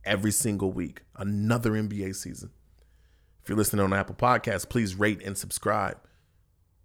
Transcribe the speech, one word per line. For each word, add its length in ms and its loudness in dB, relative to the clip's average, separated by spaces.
every 280 2
single 400 0
week. 300 -6
Another 600 0
N 120 -2
B 160 -6
A 100 -6
season. 380 -12
If 80 -12
you're 80 2
listening 260 4
on 100 4
Apple 200 0
Podcasts, 560 2
please 240 0
rate 300 0
and 120 -6
subscribe. 640 -2